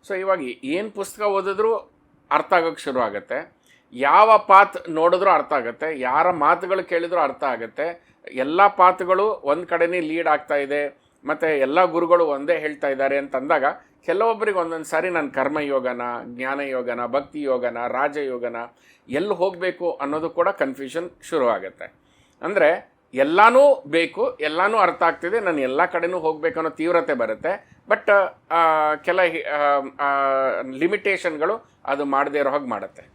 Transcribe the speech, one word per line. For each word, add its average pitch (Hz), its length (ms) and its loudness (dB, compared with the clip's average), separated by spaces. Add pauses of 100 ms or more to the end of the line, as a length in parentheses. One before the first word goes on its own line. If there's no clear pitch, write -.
So 190 120 -6
ಇವಾಗ 190 240 0
ಏನ್ 151 480 -6
ಪುಸ್ತಕ 202 300 -10
ಓದಿದ್ರು 196 540 0 (560)
ಅರ್ಥ 151 220 2
ಆಗಕ್ಕೆ 165 300 0
ಶುರು 127 160 -4
ಆಗತ್ತೆ, 120 560 -4 (380)
ಯಾವ 175 440 6
ಪಾತ್ 190 520 4
ನೋಡಿದ್ರು 175 400 2
ಅರ್ಥ 156 240 2
ಆಗತ್ತೆ, 139 460 -4
ಯಾರ 143 320 2
ಮಾತುಗಳು 175 520 0
ಕೇಳಿದ್ರು 170 360 -2
ಅರ್ಥ 143 240 -2
ಆಗತ್ತೆ. 135 600 -6 (280)
ಎಲ್ಲ 156 360 -2
ಪಾತ್ಗಳು 185 580 2
ಒಂದ್ 175 400 -2
ಕಡೆನೇ 170 340 -2
ಲೀಡ್ 160 280 -4
ಆಗ್ತಾ 151 280 0
ಇದೆ, 143 500 -4 (200)
ಮತ್ತೆ 151 340 -2
ಎಲ್ಲ 143 240 2
ಗುರುಗಳು 170 420 2
ಒಂದೇ 147 320 -2
ಹೇಳ್ತಾ 151 300 -4
ಇದ್ದಾರೆ 135 300 0
ಅಂತಂದಾಗ 139 480 0 (400)
ಕೆಲವೊಬ್ಬರಿಗೆ 208 520 0
ಒಂದೊಂದು 165 280 -4
ಸಾರಿ 165 240 -2
"ನಾನು 156 220 -2
ಕರ್ಮಯೋಗನ, 135 720 -2 (220)
ಜ್ಞಾನಯೋಗನ, 127 840 -6
ಭಕ್ತಿ 143 360 -6
ಯೋಗನ, 123 360 -2 (100)
ರಾಜಯೋಗನ, 127 680 -4 (540)
ಎಲ್ಲಿ 165 240 -2
ಹೋಗ್ಬೇಕು?" 175 580 -2
ಅನ್ನೋದು 151 380 -6
ಕೂಡ 170 200 0
ಕನ್ಫ್ಯೂಷನ್ 147 600 -6 (140)
ಶುರು 135 260 0
ಆಗತ್ತೆ. 95 440 -6 (480)
ಅಂದ್ರೆ 180 500 0 (220)
ಎಲ್ಲಾನೂ 214 760 4
ಬೇಕು, 170 540 -2
ಎಲ್ಲಾನೂ 175 360 0
ಅರ್ಥ 180 260 2
ಆಗ್ತಿದೆ, 175 360 0
ನಾನು 175 200 -2
ಎಲ್ಲ 135 260 2
ಕಡೆನೂ 175 340 -4
ಹೋಗ್ಬೇಕು 160 400 -2
ಅನ್ನೋ 160 100 -4
ತೀವ್ರತೆ 165 440 -2
ಬರುತ್ತೆ. 120 640 -6 (140)
But, 208 220 2 (420)
ಆ, 156 420 4
ಕೆಲ 175 260 0
ಹಿ-, 165 200 0
ಆ, 143 380 2 (200)
ಆ, 143 220 0 (400)
ಲಿಮಿಟೇಷನ್‌ಗಳು 175 1080 -4 (160)
ಅದು 143 200 -2
ಮಾಡದೇ 139 340 0
ಇರೋ 143 100 2
ಹಾಗೆ 139 180 -2
ಮಾಡುತ್ತೆ. 101 360 -10 (100)